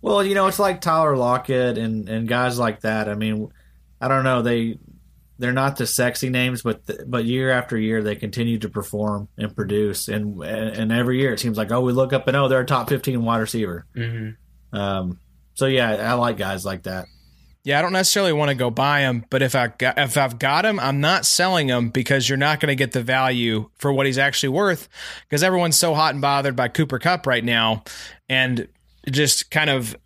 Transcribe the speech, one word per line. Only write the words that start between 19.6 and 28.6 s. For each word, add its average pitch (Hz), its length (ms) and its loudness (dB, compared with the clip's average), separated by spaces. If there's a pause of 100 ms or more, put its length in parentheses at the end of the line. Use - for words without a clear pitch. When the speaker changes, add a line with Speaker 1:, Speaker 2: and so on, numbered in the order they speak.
Speaker 3:
got, - 320 0
if 139 180 0
I've 123 220 0
got 147 260 2
him, 214 140 2
I'm 139 220 0
not 170 240 2
selling 175 420 2
him 120 220 0
because 127 380 0
you're 135 100 0
not 147 220 2
gonna 143 160 0
get 131 180 0
the 127 100 -2
value 120 720 0
for 143 160 0
what 139 140 2
he's 131 100 0
actually 139 320 2
worth 180 400 0 (400)
'cause 147 140 0
everyone's 180 320 4
so 170 180 2
hot 156 200 4
and 139 80 -4
bothered 139 340 2
by 123 120 0
Cooper 139 300 0
Kupp 165 300 0
right 120 160 2
now 113 400 2 (460)
and 127 380 2 (420)